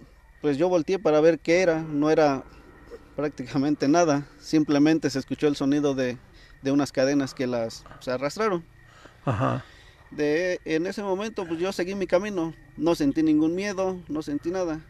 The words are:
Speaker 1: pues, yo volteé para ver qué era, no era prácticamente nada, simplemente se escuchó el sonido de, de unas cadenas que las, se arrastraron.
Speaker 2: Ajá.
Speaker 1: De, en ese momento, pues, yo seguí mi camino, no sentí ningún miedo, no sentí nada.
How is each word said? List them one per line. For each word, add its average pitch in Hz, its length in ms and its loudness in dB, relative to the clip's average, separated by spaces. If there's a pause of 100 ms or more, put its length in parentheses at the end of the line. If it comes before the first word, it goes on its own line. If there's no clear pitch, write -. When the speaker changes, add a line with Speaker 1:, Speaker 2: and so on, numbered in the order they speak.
(420)
Speaker 1:
pues, 143 160 0
yo 175 100 2
volteé 180 300 2
para 151 220 4
ver 160 180 6
qué 175 240 2
era, 160 200 2
no 151 280 0
era 151 340 2 (720)
prácticamente 139 720 -2
nada, 151 380 4 (120)
simplemente 151 720 2
se 139 80 -4
escuchó 135 300 -2
el 143 80 0
sonido 143 380 0
de, 127 240 -4 (440)
de 135 80 -2
unas 143 220 2
cadenas 135 420 0
que 127 120 -4
las, 117 380 -6 (160)
se 127 100 -8
arrastraron. 165 540 -4 (600)
Speaker 2:
Ajá. 123 400 -2 (460)
Speaker 1:
De, 156 540 -2
en 160 220 -2
ese 196 160 -8
momento, 202 440 -4
pues, 165 120 -6
yo 190 140 -2
seguí 185 220 -4
mi 190 120 -4
camino, 180 480 -2 (220)
no 165 180 2
sentí 156 280 0
ningún 156 320 4
miedo, 190 540 -4
no 151 140 -6
sentí 156 280 -6
nada. 170 400 -4